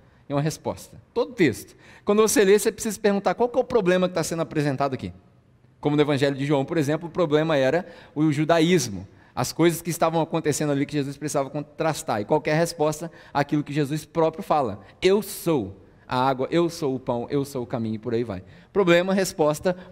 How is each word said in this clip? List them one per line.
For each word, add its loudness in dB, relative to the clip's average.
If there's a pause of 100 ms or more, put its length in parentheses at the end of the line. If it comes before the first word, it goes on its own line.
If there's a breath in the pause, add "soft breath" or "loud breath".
(280 soft breath)
e -8
uma 0
resposta. -6 (160)
Todo -2
texto. 0 (300 loud breath)
Quando 4
você 4
lê, 8
você 0
precisa -6
se -12
perguntar, 2
"Qual 0
que -2
é 6
o 2
problema 2
que -10
tá 0
sendo -4
apresentado -2
aqui?" -8 (680)
Como 0
no 6
Evangelho 2
de -4
João, 0
por -2
exemplo, -2
o -16
problema 0
era 2 (300 loud breath)
o 2
judaísmo, 0 (300 soft breath)
as -4
coisas 0
que -6
estavam 0
acontecendo -2
ali 0
que -10
Jesus -4
precisava -4
contrastar. -4
E -4
qual 0
que -4
é 2
a 2
resposta? -2 (240 loud breath)
Aquilo 0
que -10
Jesus -2
próprio -2
fala: 0 (220 loud breath)
"Eu 4
sou -4 (300 soft breath)
a -4
água, 0
eu 2
sou -4
o -6
pão, -4
eu -2
sou -8
o -10
caminho", -4
e -10
por -4
aí 0
vai. -8 (280 loud breath)
Problema, 4
resposta, 0 (160 loud breath)